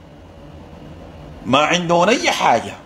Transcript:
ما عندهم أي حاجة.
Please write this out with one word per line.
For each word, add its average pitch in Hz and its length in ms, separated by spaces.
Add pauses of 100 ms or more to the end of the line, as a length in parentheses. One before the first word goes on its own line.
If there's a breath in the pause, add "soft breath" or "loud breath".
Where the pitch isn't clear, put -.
(1500)
ما 131 140
عندهم 170 500
أي 302 220
حاجة. 113 420 (120)